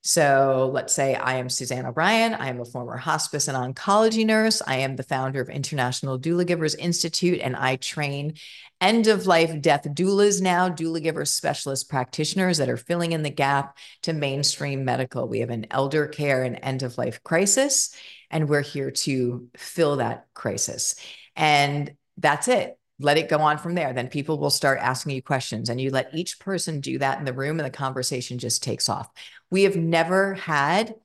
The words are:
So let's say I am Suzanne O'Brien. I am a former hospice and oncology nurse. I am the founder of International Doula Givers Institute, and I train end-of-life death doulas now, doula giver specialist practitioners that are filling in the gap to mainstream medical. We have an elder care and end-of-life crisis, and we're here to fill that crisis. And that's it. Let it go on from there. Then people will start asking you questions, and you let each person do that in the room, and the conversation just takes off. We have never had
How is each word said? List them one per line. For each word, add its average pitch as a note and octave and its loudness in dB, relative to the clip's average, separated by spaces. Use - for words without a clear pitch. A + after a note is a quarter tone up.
So C3+ 4
let's C3 -2
say C3+ 2
I B2+ -2
am B2+ -4
Suzanne B2+ -4
O'Brien. G#3 2
I - -6
am B2 -6
a A#2 -8
former A#2+ -10
hospice D3+ -2
and C3+ -2
oncology G#3+ 2
nurse. A3 2
I C3+ -2
am C3+ -2
the C3 -6
founder C3 -2
of B2 -4
International C3 -2
Doula E3+ 0
Givers D#3+ 0
Institute, F3 0
and B2+ -2
I C3 0
train C#3+ -6
end-of-life F#3 4
death C#3+ 4
doulas G3 4
now, F3+ 4
doula D#3+ -4
giver D#3 -2
specialist C#3+ -2
practitioners D#3 0
that C3 0
are A#2+ 0
filling E3+ -2
in D#3+ -2
the D3 -2
gap C#3 0
to E3 -2
mainstream C#3 -2
medical. B2+ -2
We A2+ -2
have A#2 -4
an A#2 -6
elder C#3+ 0
care C#3+ 0
and B2 -4
end-of-life B2+ -4
crisis, G3+ 2
and D#3 0
we're D3 4
here C#3 -4
to B2 -2
fill D3 0
that A#2 -4
crisis. - -4
And C#3+ 2
that's D3 2
it. B3 0
Let D3 4
it - 0
go D3+ 2
on D3+ 4
from E3+ -6
there. D3 -2
Then B2 -4
people D3 -4
will D3 0
start C#3 2
asking C3 -2
you C3 -6
questions, A#2 -4
and A#2+ -4
you C3+ -2
let C3 -2
each - -6
person E3+ -4
do C3+ -6
that C3+ 0
in D3+ -6
the C3 -4
room, C#3+ -4
and D3 -4
the C3 -6
conversation B2+ -6
just A#2+ -4
takes - -2
off. - -4
We G3 4
have G3 4
never E3+ 2
had F3 0